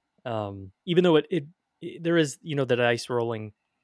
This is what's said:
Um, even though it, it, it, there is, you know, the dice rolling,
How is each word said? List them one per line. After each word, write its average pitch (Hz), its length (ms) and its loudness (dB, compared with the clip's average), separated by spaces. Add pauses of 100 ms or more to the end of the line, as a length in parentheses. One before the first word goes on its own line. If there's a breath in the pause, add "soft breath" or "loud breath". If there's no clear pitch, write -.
(260)
Um, 101 460 -6 (140)
even 175 200 4
though 170 100 6
it, 151 160 2
it, 160 120 -2 (380)
it, 170 220 -12
there 170 140 2
is, 156 240 2
you 156 160 -6
know, 135 80 2
the 123 100 2
dice 120 340 2
rolling, 117 440 -4 (300)